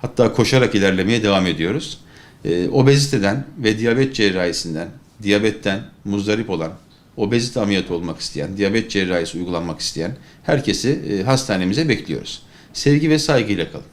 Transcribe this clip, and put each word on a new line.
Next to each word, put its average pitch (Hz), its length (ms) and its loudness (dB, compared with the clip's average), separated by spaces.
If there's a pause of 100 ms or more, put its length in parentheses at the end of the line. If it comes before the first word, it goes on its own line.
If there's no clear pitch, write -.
hatta 117 320 2
koşarak 120 420 2
ilerlemeye 98 480 2
devam 98 240 4
ediyoruz. 87 500 -4 (480)
Ee, 87 240 0
obeziteden 135 760 2 (120)
ve 113 220 2
diyabet 120 360 2
cerrahisinden, 87 720 0 (360)
diyabetten 104 580 0 (240)
muzdarip 101 440 -2
olan, 82 220 -4 (460)
obezite 117 420 0
ameliyatı 98 340 0
olmak 85 260 -6
isteyen, 78 380 -8
diyabet 98 340 0
cerrahisi 90 460 -2
uygulanmak 85 420 -6
isteyen 82 360 -6 (280)
herkesi, 120 560 0 (100)
e, 98 140 -2
hastanemize 117 640 0
bekliyoruz. - 520 -4 (320)
Sevgi 151 360 2
ve 151 100 4
saygıyla 104 520 0
kalın. 69 220 -12